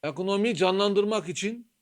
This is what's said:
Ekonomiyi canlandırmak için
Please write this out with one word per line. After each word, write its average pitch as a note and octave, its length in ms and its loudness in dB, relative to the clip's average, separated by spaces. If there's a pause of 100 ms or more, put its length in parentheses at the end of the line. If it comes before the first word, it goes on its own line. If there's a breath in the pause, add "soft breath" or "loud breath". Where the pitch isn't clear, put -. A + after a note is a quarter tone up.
Ekonomiyi G3 540 0
canlandırmak G3 720 2
için A3 520 -8